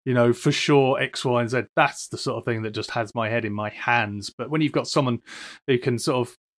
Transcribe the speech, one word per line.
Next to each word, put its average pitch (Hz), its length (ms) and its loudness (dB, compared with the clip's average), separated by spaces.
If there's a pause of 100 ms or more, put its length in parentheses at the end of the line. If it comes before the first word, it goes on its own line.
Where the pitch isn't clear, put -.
you 127 80 2
know, 120 180 6
for 147 180 2
sure, 139 480 4
X, 131 280 -4
Y, 120 160 2
and 113 80 -2
Z." 120 140 -2 (120)
That's - 320 0
the 110 80 -10
sort 120 220 -4
of 117 80 -8
thing 113 160 -2
that 110 80 -6
just 107 220 -8
has 113 220 -4
my 113 140 -2
head 113 160 0
in 104 80 -2
my 104 160 -4
hands. 104 680 -2
But 120 120 -8
when 156 140 0
you've 143 100 2
got 127 160 -2
someone 127 300 2 (480)
who 131 100 4
can 123 220 0
sort 127 280 0
of, - 100 -18 (220)